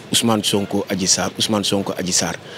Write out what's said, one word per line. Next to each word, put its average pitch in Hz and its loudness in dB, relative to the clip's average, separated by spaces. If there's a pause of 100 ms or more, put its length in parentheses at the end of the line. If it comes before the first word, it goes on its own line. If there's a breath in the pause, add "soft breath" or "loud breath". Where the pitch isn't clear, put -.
(120)
Ousmane 113 4
Sonko, 101 2
Adji 95 0
Sarr, 92 2
Ousmane 107 0
Sonko, 98 0
Adji 90 -2
Sarr. 85 0 (240 loud breath)